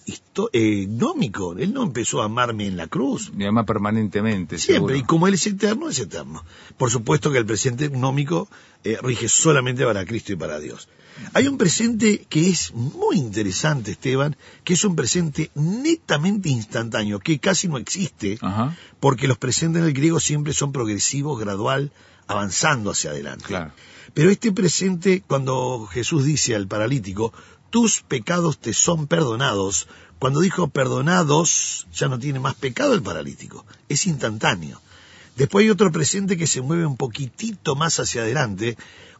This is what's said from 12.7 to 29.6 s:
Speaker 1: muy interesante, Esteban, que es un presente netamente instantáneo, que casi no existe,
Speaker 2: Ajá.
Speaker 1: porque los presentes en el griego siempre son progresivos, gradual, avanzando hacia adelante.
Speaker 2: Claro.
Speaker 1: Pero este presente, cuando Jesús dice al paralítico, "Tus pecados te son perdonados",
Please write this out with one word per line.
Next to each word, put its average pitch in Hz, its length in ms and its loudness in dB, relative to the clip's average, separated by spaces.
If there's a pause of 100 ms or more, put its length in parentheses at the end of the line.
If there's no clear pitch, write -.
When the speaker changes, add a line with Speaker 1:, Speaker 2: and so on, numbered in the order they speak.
Speaker 1:
muy 294 420 0
interesante, 110 720 -2
Esteban, 135 460 -2 (260)
que 175 120 0
es 185 100 2
un 180 100 0
presente 156 600 -2
netamente 190 920 0
instantáneo, 110 720 -2
que 156 200 0
casi 190 280 2
no 139 120 -2
existe, 113 600 -4
Speaker 2:
Ajá. 113 380 -2 (220)
Speaker 1:
porque 135 280 2
los 127 120 0
presentes 165 420 0
en 165 60 2
el 147 80 2
griego 156 240 2
siempre 147 340 -2
son 143 180 -2
progresivos, 131 680 -2
gradual, 120 520 -2 (360)
avanzando 107 640 0
hacia 82 180 -4
adelante. 71 380 -10
Speaker 2:
Claro. 85 240 -6 (420)
Speaker 1:
Pero 165 160 6
este 202 220 4
presente, 185 720 2
cuando 127 640 -2
Jesús 131 320 0
dice 135 300 2
al 101 140 -2
paralítico, 107 640 -2 (380)
"Tus 233 320 2
pecados 175 560 -2
te 110 140 -4
son 156 340 2
perdonados", 117 800 0 (320)